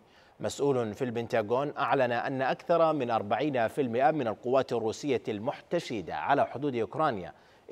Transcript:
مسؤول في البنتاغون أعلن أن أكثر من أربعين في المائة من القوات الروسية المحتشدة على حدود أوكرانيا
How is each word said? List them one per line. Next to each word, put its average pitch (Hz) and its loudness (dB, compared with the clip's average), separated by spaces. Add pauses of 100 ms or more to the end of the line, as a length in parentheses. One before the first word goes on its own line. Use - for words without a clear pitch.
(400)
مسؤول 120 0
في 135 -4
البنتاغون 120 0
أعلن 123 2
أن 131 -2
أكثر 165 2
من 131 0
أربعين 113 2
في 151 -4
المائة 131 4
من 147 -2
القوات 127 0
الروسية 117 0
المحتشدة 113 -4
على 113 2
حدود 131 -4
أوكرانيا 110 -2 (400)